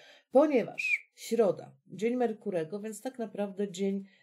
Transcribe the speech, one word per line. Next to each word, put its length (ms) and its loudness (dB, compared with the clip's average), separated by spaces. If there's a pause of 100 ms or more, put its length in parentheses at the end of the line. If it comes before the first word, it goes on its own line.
(320)
ponieważ 840 2
środa, 600 0 (100)
dzień 300 -2
Merkurego, 640 -2
więc 200 -10
tak 180 -8
naprawdę 540 -4
dzień 320 -2 (180)